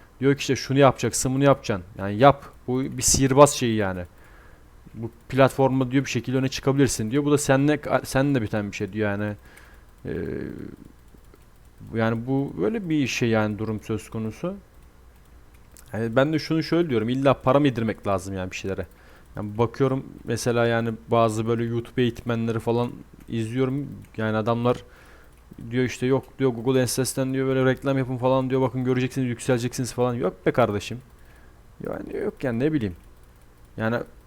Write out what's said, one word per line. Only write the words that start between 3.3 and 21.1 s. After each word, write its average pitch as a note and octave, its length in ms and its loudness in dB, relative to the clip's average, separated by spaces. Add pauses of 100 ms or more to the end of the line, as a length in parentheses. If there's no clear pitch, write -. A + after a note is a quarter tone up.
şeyi A2+ 220 0
yani. F#2+ 260 -2 (920)
"Bu A2+ 160 -10 (180)
platformda," C3 640 2
diyor, C3+ 140 2
"bir - 60 -8
şekilde B2+ 260 -2
öne C3 120 0
çıkabilirsin," C3+ 600 0
diyor. C#3 140 0
Bu C#3+ 60 0
da C#3+ 80 6
seninle, C#3+ 420 2 (240)
seninle C3+ 380 0
biten G#2 300 -4
bir - 40 -10
şey G2 160 -6
diyor G#2+ 180 -2
yani. G#2 260 -4 (680)
Ee, - 40 -6 (1800)
yani A2+ 320 0
bu C3+ 340 -2
böyle G#3 280 -2
bir D3+ 180 0
şey A#2+ 220 0
yani, G#2+ 300 2
durum G#2+ 220 -4
söz - 300 -6
konusu. A2+ 440 -6 (1400)
Yani A2+ 240 -4
ben C#3 160 4
de D#3 60 0
şunu D#3+ 240 -2
şöyle E3 280 0
diyorum, A2+ 180 2
illa C3+ 260 2
para C3+ 260 2
mı D3 60 4
yedirmek A2+ 400 -2
lazım G2 280 -2
yani F#2 160 -4
bir - 60 -12
şeylere? F#2+ 300 -6 (500)
Yani G#2 220 -6
bakıyorum C3 460 0 (200)
mesela A#2 420 0
yani A#2 240 0 (180)
bazı A2+ 400 2